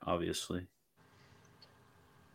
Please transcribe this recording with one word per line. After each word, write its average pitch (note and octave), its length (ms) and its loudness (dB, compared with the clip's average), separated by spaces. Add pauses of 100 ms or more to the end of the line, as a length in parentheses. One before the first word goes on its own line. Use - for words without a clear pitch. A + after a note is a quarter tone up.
obviously. F2 640 0 (1700)